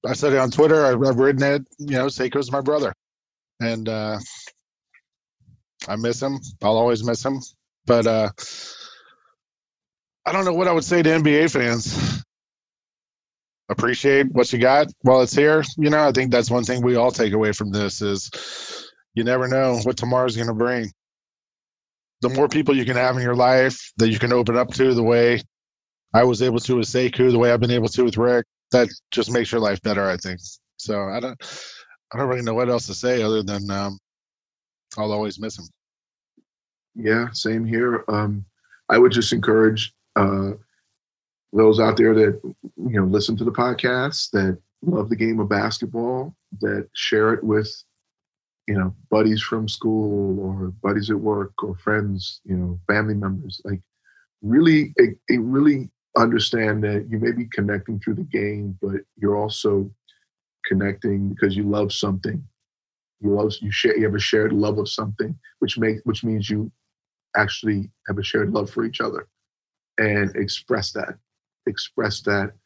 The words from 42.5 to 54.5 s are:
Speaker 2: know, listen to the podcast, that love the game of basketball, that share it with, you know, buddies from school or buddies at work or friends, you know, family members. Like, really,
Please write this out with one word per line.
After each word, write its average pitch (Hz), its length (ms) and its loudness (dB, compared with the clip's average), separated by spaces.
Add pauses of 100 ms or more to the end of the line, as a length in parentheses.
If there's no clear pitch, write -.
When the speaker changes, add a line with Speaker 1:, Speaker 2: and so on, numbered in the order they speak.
Speaker 2:
know, 95 40 4
listen 101 300 0
to 104 80 -4
the 117 80 0
podcast, 123 840 -2
that - 260 0 (240)
love 110 260 -2
the 113 80 -2
game 113 240 0
of 101 80 -2
basketball, 117 840 -4 (260)
that 101 320 -4
share 110 400 0
it 110 100 -2
with, 107 280 0 (960)
you 104 80 -4
know, 95 200 -2 (160)
buddies 110 300 2
from 110 260 -4
school 101 720 -2
or 95 280 -6 (140)
buddies 104 260 -2
at 104 100 0
work 104 440 -4
or 98 140 -6
friends, 104 680 -4
you 98 100 -4
know, 90 320 -4
family 107 280 0
members. 95 500 -6
Like, 98 160 -6 (600)
really, 151 540 4